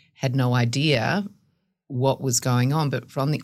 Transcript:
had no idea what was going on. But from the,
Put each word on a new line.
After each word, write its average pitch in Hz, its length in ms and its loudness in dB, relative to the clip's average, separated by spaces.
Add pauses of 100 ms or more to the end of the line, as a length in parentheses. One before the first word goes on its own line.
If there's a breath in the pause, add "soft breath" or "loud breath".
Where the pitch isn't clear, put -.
(140 loud breath)
had 127 220 -2
no 123 200 2
idea 135 720 0 (600)
what 131 340 0
was 131 180 0
going 127 340 2
on. 151 160 0
But 131 220 -6
from 139 200 -2
the, - 120 -2